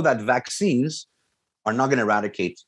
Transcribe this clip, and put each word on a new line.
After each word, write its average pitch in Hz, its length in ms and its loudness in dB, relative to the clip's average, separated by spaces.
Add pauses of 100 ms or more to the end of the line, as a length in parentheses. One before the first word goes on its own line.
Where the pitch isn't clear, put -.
that 120 140 2
vaccines 127 840 0 (580)
are 110 80 0
not 131 160 0
gonna 127 140 2
eradicate 104 520 -2 (120)